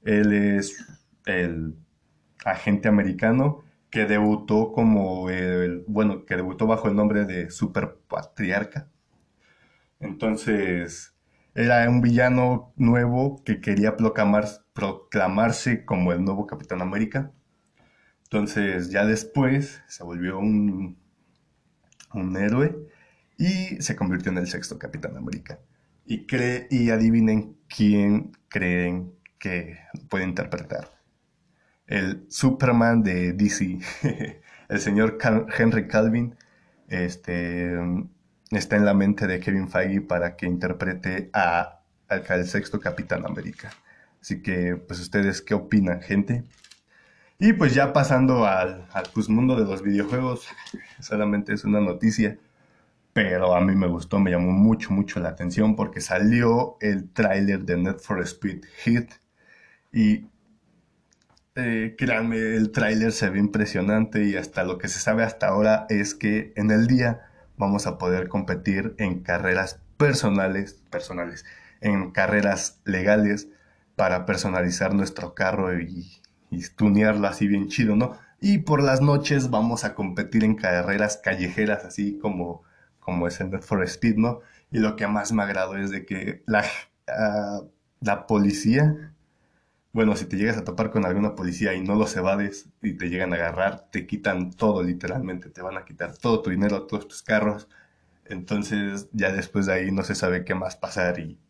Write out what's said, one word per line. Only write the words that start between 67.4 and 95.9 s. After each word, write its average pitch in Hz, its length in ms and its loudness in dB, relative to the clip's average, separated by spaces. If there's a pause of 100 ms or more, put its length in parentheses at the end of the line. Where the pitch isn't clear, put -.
vamos 101 300 0
a 90 100 -6
poder 90 300 -2
competir 98 720 -2
en 90 240 -2
carreras 92 580 -2 (160)
personales, 98 760 0 (180)
personales, 87 520 -10 (380)
en 98 300 0
carreras 98 720 0
legales 101 640 2 (480)
para 90 320 0
personalizar 92 640 0
nuestro 92 400 -2
carro 92 480 0
y, 85 240 -10 (460)
y 87 100 -6 (140)
tunearlo 104 520 4
así 98 200 0
bien 101 200 2
chido, 107 280 2
¿no? 123 200 0 (240)
Y 202 200 2
por 147 240 2
las 135 180 4
noches 143 480 2
vamos 113 360 0
a 104 100 -4
competir 101 480 0
en 110 100 4
carreras 98 640 0
callejeras, 95 640 -2
así 101 360 -6
como, 87 440 -6 (440)
como 87 180 -2
es 87 140 -6
el 92 120 -6
Need 95 100 -6
for 101 220 0
Speed, 104 340 0
¿no? 120 240 0 (280)
Y 113 100 -4
lo 110 180 0
que 104 100 -2
más 104 240 -2
me 110 100 2
agradó 95 360 -2
es 98 140 -4
de 95 140 -8
que - 400 -8
la, 104 200 2 (420)
ah, 104 540 -2 (400)
la 101 260 -2
policía, 110 840 2 (800)
bueno, 107 240 2
si 90 80 -8
te 92 100 -8
llegas 110 220 0
a 98 80 -8
topar 107 260 -4
con 104 140 0
alguna 101 280 0
policía 92 400 -2
y 92 80 -4
no 98 140 -2
los 107 220 0
evades 98 500 -2 (140)
y 98 140 -4
te 90 140 -6
llegan 90 220 -2
a 85 60 -2
agarrar, 90 540 -2
te 90 140 -6
quitan 92 460 -4
todo, 101 320 0
literalmente, 90 640 -6
te - 120 -18
van 95 160 -8
a 92 80 -14
quitar - 320 -10